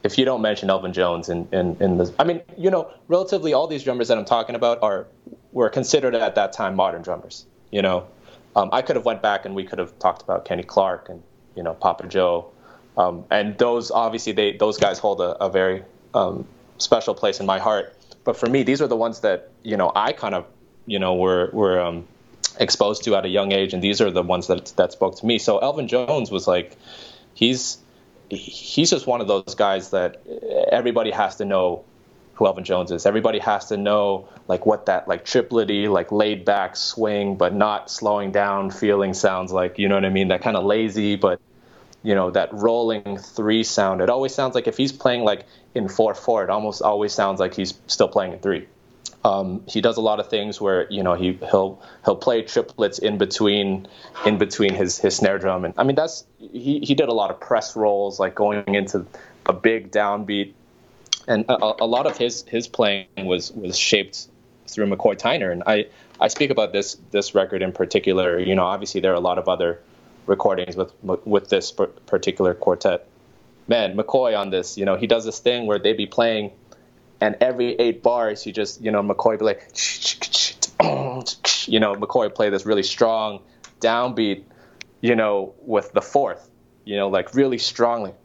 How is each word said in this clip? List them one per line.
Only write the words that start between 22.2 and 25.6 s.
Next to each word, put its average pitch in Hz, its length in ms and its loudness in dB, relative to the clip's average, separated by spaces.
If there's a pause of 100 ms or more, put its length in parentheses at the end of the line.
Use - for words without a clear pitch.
exposed - 460 2
to 107 100 2
at 95 100 2
a 95 40 -4
young 98 240 2
age, 98 220 0
and 90 80 -4
these 101 180 0
are 104 100 -2
the 87 120 0
ones 87 260 -2
that, 90 180 0 (100)
that 92 160 2
spoke - 260 -2
to 113 80 -6
me. 117 120 2
So 101 200 2
Elvin 139 280 -2